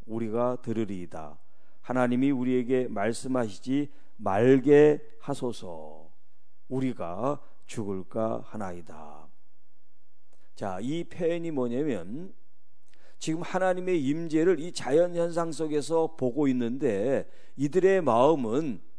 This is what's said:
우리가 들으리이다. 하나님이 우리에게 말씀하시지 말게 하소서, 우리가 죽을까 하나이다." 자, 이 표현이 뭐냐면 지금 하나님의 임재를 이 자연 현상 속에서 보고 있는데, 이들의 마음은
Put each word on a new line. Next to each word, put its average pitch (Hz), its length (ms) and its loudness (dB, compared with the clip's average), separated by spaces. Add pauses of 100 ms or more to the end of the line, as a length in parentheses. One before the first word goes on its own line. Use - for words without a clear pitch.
우리가 117 560 -2
들으리이다. 90 760 -4 (400)
하나님이 127 520 2
우리에게 127 580 2
말씀하시지 120 1000 -2 (280)
말게 135 840 8 (200)
하소서, 82 880 -6 (560)
우리가 127 720 -2 (260)
죽을까 110 800 -4
하나이다." 78 840 -8 (1300)
자, 95 260 -4
이 156 240 -2
표현이 165 460 -2
뭐냐면 127 840 -2 (840)
지금 160 240 -4
하나님의 185 640 0
임재를 160 560 2
이 175 120 -6
자연 170 440 2
현상 170 360 0
속에서 151 640 0
보고 135 340 2
있는데, 120 760 2 (280)
이들의 180 460 4
마음은 127 800 4 (180)